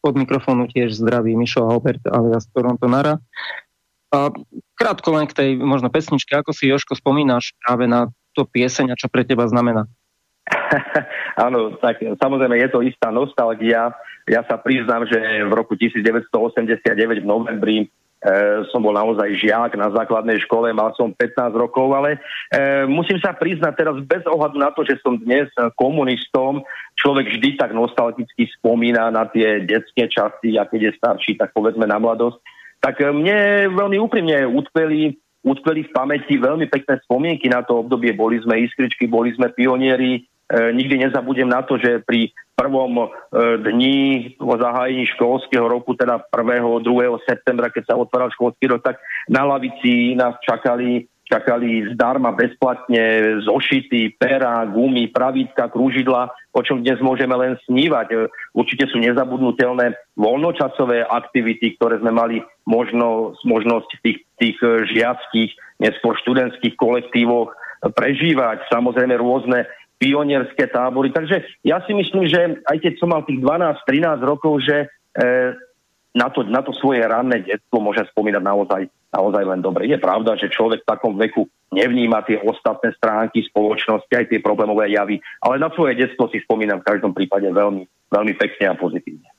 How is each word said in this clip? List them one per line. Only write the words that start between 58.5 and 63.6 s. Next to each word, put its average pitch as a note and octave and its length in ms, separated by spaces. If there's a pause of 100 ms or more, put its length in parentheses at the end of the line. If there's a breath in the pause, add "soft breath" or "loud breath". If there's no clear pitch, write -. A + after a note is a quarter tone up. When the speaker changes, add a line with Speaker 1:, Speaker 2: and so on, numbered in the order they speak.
Speaker 2:
určite C#3 320
sú A#2 160
nezabudnutelné B2 920 (180)
voľnočasové B2+ 880
aktivity, A2+ 720
ktoré A2+ 240
sme A2+ 160
mali A#2 240 (240)
možno-, A2+ 800
možnosť A2+ 460